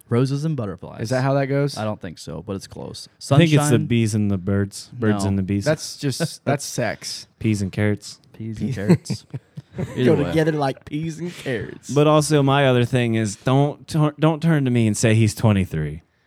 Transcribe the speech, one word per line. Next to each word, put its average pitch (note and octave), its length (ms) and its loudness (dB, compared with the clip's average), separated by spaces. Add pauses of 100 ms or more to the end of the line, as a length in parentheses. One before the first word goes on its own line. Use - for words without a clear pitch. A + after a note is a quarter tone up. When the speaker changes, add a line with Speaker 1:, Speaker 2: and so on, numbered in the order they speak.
Speaker 1:
Roses C3+ 380 0
and D#3+ 100 -2
butterflies. F#2 460 -10
Speaker 2:
Is A2+ 80 -6
that B2+ 140 0
how C3+ 100 2
that C#3 140 0
goes? C#3 300 -2
Speaker 1:
I G#2+ 60 -4
don't G#2+ 160 -6
think E2+ 200 -14
so, D#2+ 240 -12
but G2 120 -6
it's F#2 120 -10
close. - 400 -14 (240)
Speaker 3:
I C#3 60 6
think E3 140 6
it's D3 120 4
the D3 60 2
Speaker 1:
Sunshine? A2 180 2
Speaker 3:
bees A2+ 260 2
and G#2 160 0
the G2 80 0
birds. G2 560 -4
Birds G#2+ 300 0
Speaker 1:
No. G2+ 60 0
Speaker 3:
and G2 100 0
the - 20 0
bees. G2 240 -2
Speaker 2:
That's - 320 -4
just, - 480 -4
Speaker 1:
<laughs> - 0 -
Speaker 2:
that's C#3 180 -2
sex. - 640 -8 (140)
Speaker 3:
Peas G#2+ 240 0
and F#2 80 -6
carrots. G#2 480 -4 (140)
Speaker 1:
Peas A2 280 -10
and - 120 -4
Speaker 2:
<laughs> - 20 -6
Speaker 1:
carrots. - 500 -2 (680)
Either B2+ 200 4
Speaker 2:
Go D3 80 0
Speaker 1:
way. - 60 -4
Speaker 2:
together D#3+ 220 0
like C#3+ 340 -4
peas D#3 320 -8
and F3 180 -10
carrots. - 540 -8
Speaker 3:
But C#3+ 160 4
also, D3+ 380 4
my C#3 240 4
other B2 180 4
thing A#2+ 300 0
is A2 220 -2
don't C#3 500 0
tur-, D3+ 320 0
don't D#3 200 2
turn D#3 260 2
to B2+ 60 0
me A#2+ 140 4
and G#2 100 2
say A2 200 4
he's A2 180 4
twenty-three, E2 720 0 (240)